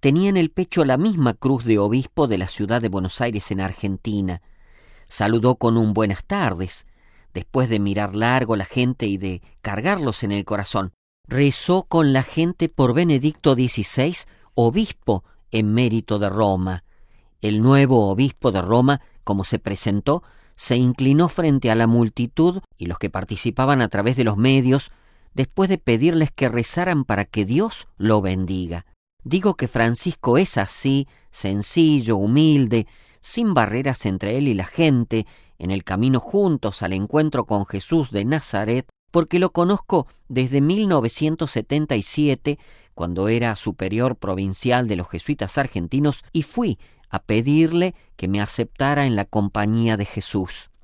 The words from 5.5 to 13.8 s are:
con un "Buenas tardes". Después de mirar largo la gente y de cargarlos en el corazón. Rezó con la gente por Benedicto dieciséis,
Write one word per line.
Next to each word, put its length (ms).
con 220
un 180
"Buenas 280
tardes". 640
Después 360
de 100
mirar 360
largo 400
la 100
gente 420
y 100
de 240
cargarlos 580
en 100
el 140
corazón. 480
Rezó 600
con 240
la 80
gente 480
por 240
Benedicto 600
dieciséis, 720